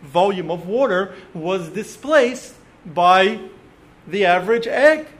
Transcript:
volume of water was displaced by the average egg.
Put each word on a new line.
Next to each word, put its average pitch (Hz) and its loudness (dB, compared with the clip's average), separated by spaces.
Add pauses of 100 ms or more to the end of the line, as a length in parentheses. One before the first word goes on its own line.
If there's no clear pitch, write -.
volume 175 -2
of 170 -8
water 196 -2 (200)
was 170 -6
displaced 247 -2 (300)
by 185 4 (680)
the 190 -2
average 185 2
egg. 311 2 (120)